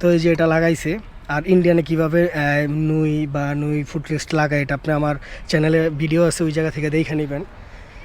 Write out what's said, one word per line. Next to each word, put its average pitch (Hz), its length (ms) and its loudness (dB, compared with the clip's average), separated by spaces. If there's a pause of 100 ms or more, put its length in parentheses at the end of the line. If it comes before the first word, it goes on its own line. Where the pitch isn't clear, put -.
তো 175 120 4
এই 170 80 4
যে 170 120 4
এটা 160 160 2
লাগাইছে। 165 520 2 (280)
আর 147 180 -2
ইন্ডিয়ানে 175 360 6
কীভাবে, 160 520 2
আহ, 147 360 0
নুই 156 580 0
বা 143 280 -4
নুই 147 280 -2
ফুটরেস্ট 151 520 -6
লাগায়, 147 260 2
এটা 139 140 -2
আপনি 156 180 -4
আমার 147 220 0 (320)
চ্যানেলে 160 420 2
ভিডিও 156 340 0
আছে, 165 200 0
ওই 160 80 0
জায়গা 160 200 -2
থেকে 151 180 -4
দেখে 156 260 -2
নেবেন। 147 280 -4 (600)